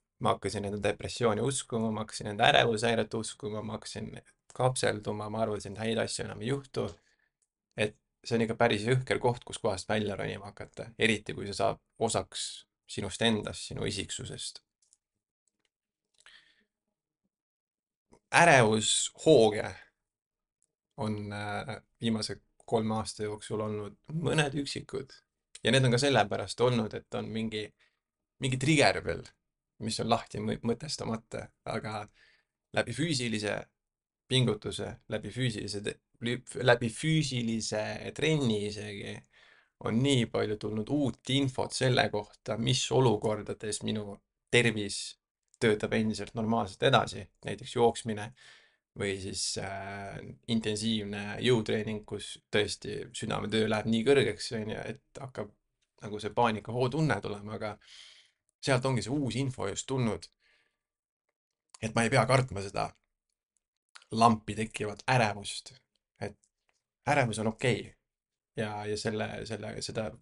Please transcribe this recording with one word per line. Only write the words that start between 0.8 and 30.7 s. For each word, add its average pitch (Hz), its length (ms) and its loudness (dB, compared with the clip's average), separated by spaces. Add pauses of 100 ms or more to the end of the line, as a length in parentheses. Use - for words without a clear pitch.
depressiooni 104 600 0
uskuma, 113 480 -2
ma 110 140 -4
hakkasin - 280 -10
enda 113 180 2
ärevushäiret 117 640 4
uskuma, 107 480 -6
ma 107 160 -8
hakkasin 110 340 -10 (420)
kapselduma, 107 760 0
ma 113 120 0
arvasin, 104 320 -2
et 107 80 -6
häid 113 160 0
asju 107 280 -2
enam 104 160 -10
ei 123 100 -2
juhtu. 135 340 -4 (880)
Et 107 200 -2 (280)
see 120 120 0
on 117 80 4
ikka 110 160 -2
päris 113 260 4
jõhker 127 320 2
koht, 120 260 0
kus - 140 -10
kohast 98 300 -2
välja 104 280 0
ronima 101 360 -6
hakata, 110 460 -14
eriti 113 360 2
kui - 140 -6
see 98 100 -6
saab 104 220 0 (180)
osaks - 680 -4 (200)
sinust - 360 -6
endast, 110 500 0
sinu 104 160 -4
isiksusest. - 760 -8 (3750)
Ärevushooge 113 1300 6 (1300)
on, 104 360 -4
äh, 104 500 -6 (180)
viimase 110 400 -2 (240)
kolme 110 300 0
aasta 107 320 -4
jooksul 104 340 -6
olnud 104 380 -6 (140)
mõned 147 500 0
üksikud. - 500 -8 (520)
Ja 117 60 2
need 131 160 6
on 117 80 6
ka 123 80 4
sellepärast 107 580 2
olnud, 117 340 2
et - 200 -10
on 107 160 -6
mingi, 107 320 -4 (800)
mingi 131 160 0
trigger 127 460 6
veel, 87 180 -4 (640)
mis 110 160 -4
on 113 80 -2
lahti 107 320 -2
mõ-, 110 240 -4
mõtestamata, 113 800 -6 (260)